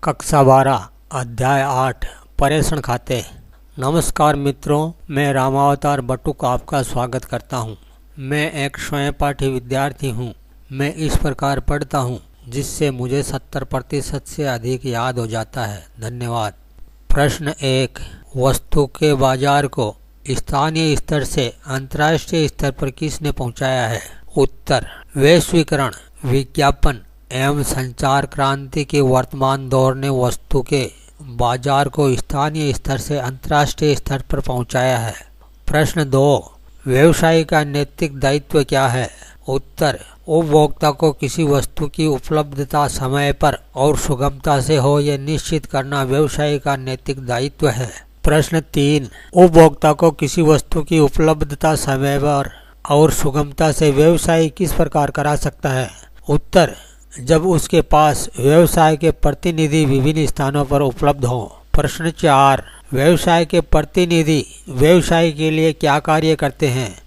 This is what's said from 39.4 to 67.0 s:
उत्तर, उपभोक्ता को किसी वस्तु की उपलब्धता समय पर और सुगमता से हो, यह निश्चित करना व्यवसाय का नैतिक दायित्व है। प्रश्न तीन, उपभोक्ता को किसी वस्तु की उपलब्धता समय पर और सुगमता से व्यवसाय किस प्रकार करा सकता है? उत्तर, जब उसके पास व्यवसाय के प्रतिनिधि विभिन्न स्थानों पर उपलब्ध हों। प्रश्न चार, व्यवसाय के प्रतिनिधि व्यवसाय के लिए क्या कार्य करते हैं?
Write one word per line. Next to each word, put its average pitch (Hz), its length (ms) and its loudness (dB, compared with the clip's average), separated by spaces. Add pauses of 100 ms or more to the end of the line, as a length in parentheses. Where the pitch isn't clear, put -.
उत्तर, 139 500 -2 (300)
उपभोक्ता 156 600 2
को 151 220 0
किसी 151 320 -4
वस्तु 143 440 -2
की 156 180 -2
उपलब्धता 143 840 -2
समय 139 440 -2
पर 143 260 0 (160)
और 143 240 2
सुगमता 139 600 0
से 147 160 0
हो, 143 240 2
यह 143 180 -2
निश्चित 147 480 -4
करना 139 380 -4
व्यवसाय 147 540 0
का 139 180 -4
नैतिक 131 500 -8
दायित्व 127 420 -2
है। 120 240 -4 (320)
प्रश्न 156 360 2
तीन, 143 500 0 (240)
उपभोक्ता 165 580 8
को 165 180 4
किसी 151 320 -2
वस्तु 156 400 2
की 160 160 0
उपलब्धता 156 800 2
समय 139 420 -2
पर 139 320 -2 (400)
और 147 220 6
सुगमता 147 600 0
से 156 180 2
व्यवसाय 160 580 4
किस 151 240 -4
प्रकार 151 380 0
करा 147 260 -2
सकता - 320 -4
है? 131 220 -4 (380)
उत्तर, 156 480 2 (440)
जब 156 260 2
उसके 170 340 2
पास 151 480 2 (100)
व्यवसाय 156 580 4
के 160 140 0
प्रतिनिधि 156 760 0
विभिन्न 143 420 2
स्थानों 139 380 0
पर 139 160 0
उपलब्ध 143 440 0
हों। 120 220 -2 (280)
प्रश्न 160 360 0
चार, 139 520 4 (300)
व्यवसाय 165 520 2
के 170 160 0
प्रतिनिधि 160 840 0 (240)
व्यवसाय 165 640 4
के 156 180 -2
लिए 160 220 2
क्या 147 260 0
कार्य 156 380 2
करते 147 320 -2
हैं? 120 260 -4 (120)